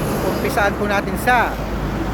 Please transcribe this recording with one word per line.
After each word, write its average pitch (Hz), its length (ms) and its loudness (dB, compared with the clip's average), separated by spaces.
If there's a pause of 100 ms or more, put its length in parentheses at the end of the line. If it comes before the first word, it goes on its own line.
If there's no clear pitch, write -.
(260)
umpisaan 202 560 0
po 208 80 0
natin 196 320 0
sa 233 320 4 (600)